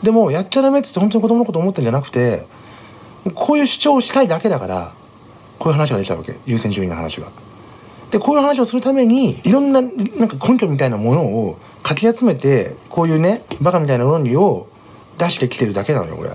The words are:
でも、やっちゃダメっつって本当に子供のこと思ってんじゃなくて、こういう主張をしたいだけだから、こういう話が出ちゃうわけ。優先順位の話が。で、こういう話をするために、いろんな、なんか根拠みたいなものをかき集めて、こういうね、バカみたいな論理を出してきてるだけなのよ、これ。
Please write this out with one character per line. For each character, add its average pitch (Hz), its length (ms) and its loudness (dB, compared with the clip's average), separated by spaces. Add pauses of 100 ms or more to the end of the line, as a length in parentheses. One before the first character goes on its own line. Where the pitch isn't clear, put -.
で 214 80 4
も、 226 180 4
や 156 120 -2
っ 190 60 -6
ち - 100 -2
ゃ 269 40 2
ダ 269 80 4
メ 277 100 2
っ - 40 -4
つ - 80 -10
っ - 20 -14
て 185 60 -2
本 202 100 2
当 214 80 0
に 214 60 2
子 226 40 2
供 233 120 4
の 240 60 2
こ - 60 -8
と 160 80 -2
思 185 120 0
っ - 20 -6
て 165 80 -4
ん - 20 0
じ 113 60 0
ゃ - 20 0
な 135 100 0
く 139 80 -10
て、 120 360 0 (880)
こ - 200 0
う 302 40 4
い 294 40 2
う 277 60 2
主 - 120 -4
張 294 160 2
を 254 60 2
し - 120 -6
た 269 80 4
い 247 60 4
だ 165 120 0
け 220 100 0
だ 151 100 0
か 95 80 -8
ら、 92 260 -6 (640)
こ - 120 -2
う 156 40 2
い - 20 2
う - 20 2
話 151 140 0
が 113 60 -2
出 98 80 -2
ち - 60 -6
ゃ - 20 -2
う 82 60 -6
わ 82 40 -12
け。 - 120 -12 (100)
優 117 140 -2
先 107 120 -4
順 95 140 -2
位 90 40 -4
の 85 60 -6
話 80 240 -8
が。 - 80 -14 (840)
で、 208 80 0
こ 269 140 0
う - 20 4
い - 20 4
う 285 40 4
話 277 180 2
を 247 60 2
す 233 100 -6
る 247 60 0
た 269 120 0
め 269 140 2
に、 240 360 2
い 180 80 2
ろ 262 80 6
ん 277 140 2
な、 262 80 4
な 254 60 -2
ん 240 40 -10 (360)
か 139 100 -6 (100)
根 254 100 4
拠 214 100 0
み 143 100 0
た 143 80 0
い 127 60 0
な 107 60 -4
も 113 180 2
の 165 100 2
を 107 320 -4 (240)
か - 140 -4
き - 60 -4 (100)
集 226 120 -2
め 202 120 2
て、 131 400 0 (140)
こ - 120 -2
う 165 60 2
い 160 80 2
う 156 40 2
ね、 196 220 0 (180)
バ 156 120 2
カ 180 80 2
み 151 80 -2
た 139 80 2
い - 20 0
な 120 80 0
論 156 180 2
理 123 140 0
を 156 300 0 (500)
出 175 140 -2
し - 80 -8
て 123 100 -2
き - 80 -12
て 127 80 0
る 101 80 -4
だ 98 100 -4
け 151 100 -2
な 123 80 0
の 87 40 -4
よ、 80 100 -10
こ 80 80 -10
れ。 - 120 -8